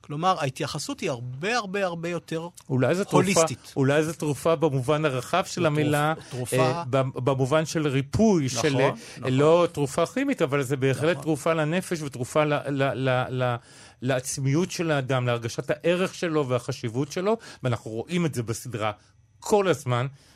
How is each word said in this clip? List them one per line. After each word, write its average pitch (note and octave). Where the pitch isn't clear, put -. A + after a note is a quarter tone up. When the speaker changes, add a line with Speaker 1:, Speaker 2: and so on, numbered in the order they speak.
Speaker 1:
כלומר, E3
ההתייחסות D3+
היא F#3+
הרבה, C3
הרבה, G3+
הרבה E3+
יותר E3
Speaker 2:
אולי C3
זו F#3+
תרופה, -
Speaker 1:
הוליסטית. E3+
Speaker 2:
אולי C#3+
זו D#3+
תרופה D#3+
במובן D3
הרחב C#3+
של -
Speaker 1:
זו E3+
תרופ-, -
Speaker 2:
המילה, D3
Speaker 1:
תרופה. B2+
Speaker 2:
אה, B2+
במ-, C3
במובן C#3
של D3+
ריפוי, C#3+
Speaker 1:
נכון, -
Speaker 2:
של, C#3
אה, C#3
Speaker 1:
נכון. C3
Speaker 2:
לא D#3+
תרופה D3+
כימית, C4
אבל C#3+
זה C3+
בהחלט C3
Speaker 1:
נכון. C#3+
Speaker 2:
תרופה D#3+
לנפש E3
ותרופה C#3
ל-, D3+
ל-, C3+
ל-, B2+
ל-, B2
לעצמיות C3+
של E3
האדם, C3
להרגשת A#2+
הערך F3
שלו D#3
והחשיבות B2+
שלו, G3
ואנחנו A#2+
רואים E3+
את C#3
זה A#2+
בסדרה A2
כל G3+
הזמן, B2+